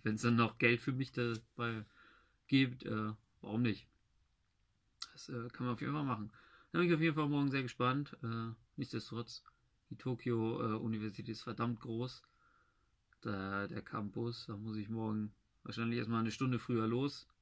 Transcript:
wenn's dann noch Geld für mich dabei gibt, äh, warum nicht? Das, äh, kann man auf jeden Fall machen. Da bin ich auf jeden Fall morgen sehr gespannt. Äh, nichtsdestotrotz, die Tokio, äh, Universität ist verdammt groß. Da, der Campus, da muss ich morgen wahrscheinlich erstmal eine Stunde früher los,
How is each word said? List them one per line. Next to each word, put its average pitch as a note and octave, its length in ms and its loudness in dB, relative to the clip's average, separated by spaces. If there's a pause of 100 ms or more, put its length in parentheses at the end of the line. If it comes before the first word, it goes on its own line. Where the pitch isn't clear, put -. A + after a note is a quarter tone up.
wenn's A2 200 0
dann A#2 140 6
noch A#2 200 4
Geld A#2+ 240 6
für C#3 120 -2
mich C3 200 -2
dabei A#2 720 -4 (640)
gibt, C3+ 380 4
äh, G#2+ 280 -2 (300)
warum G#2 180 0
nicht? A#2 260 2 (1300)
Das, - 160 -16
äh, A#2+ 240 -6
kann B2 140 -6
man B2 80 0
auf A2+ 80 -6
jeden C3+ 100 -2
Fall D3+ 120 0
machen. A2 260 -2 (420)
Da E3 60 0
bin F3 100 6
ich E3+ 60 8
auf D#3 80 4
jeden E3 120 4
Fall D3+ 140 2
morgen C#3+ 220 4
sehr C3+ 120 0
gespannt. B2+ 600 2
Äh, A2+ 320 -4 (220)
nichtsdestotrotz, A#2 680 -6 (460)
die A#2 60 -10
Tokio, A#2 640 0
äh, A2 160 0
Universität A2 500 -4
ist A2 140 -6
verdammt A#2 380 -2
groß. A#2+ 420 -6 (1000)
Da, G2 440 -2
der G#2+ 160 -6
Campus, A#2 640 -6
da G#2+ 100 -6
muss A2 200 -6
ich G#2+ 120 -4
morgen A2 460 -2 (280)
wahrscheinlich A#2 360 -2
erstmal A2+ 220 0
eine A#2 100 2
Stunde C3 280 2
früher A2+ 280 2
los, C3 420 0 (140)